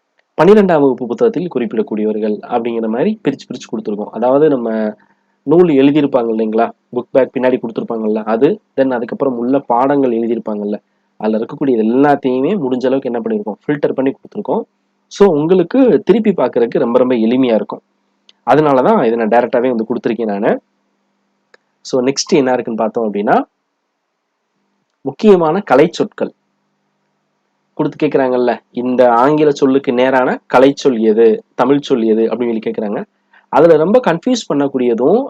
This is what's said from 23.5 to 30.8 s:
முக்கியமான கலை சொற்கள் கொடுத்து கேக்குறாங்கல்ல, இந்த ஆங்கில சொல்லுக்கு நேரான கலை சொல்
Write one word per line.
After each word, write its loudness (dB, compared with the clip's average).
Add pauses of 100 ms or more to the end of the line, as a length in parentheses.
முக்கியமான 2
கலை 2
சொற்கள் -6 (1500)
கொடுத்து -4
கேக்குறாங்கல்ல, 0 (200)
இந்த -2 (120)
ஆங்கில 2
சொல்லுக்கு 0
நேரான 2 (180)
கலை 4
சொல் -2